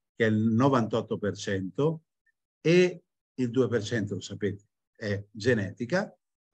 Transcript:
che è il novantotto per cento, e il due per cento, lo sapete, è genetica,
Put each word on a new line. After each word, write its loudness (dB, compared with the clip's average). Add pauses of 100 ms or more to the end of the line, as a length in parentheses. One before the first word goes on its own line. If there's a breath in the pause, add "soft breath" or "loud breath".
(140)
che 0
è 4
il 2
novantotto 2
per -2
cento, -2 (560)
e 2 (300)
il -2
due 2
per 0
cento, -4
lo -6
sapete, -6 (300)
è -6
genetica, -2 (400)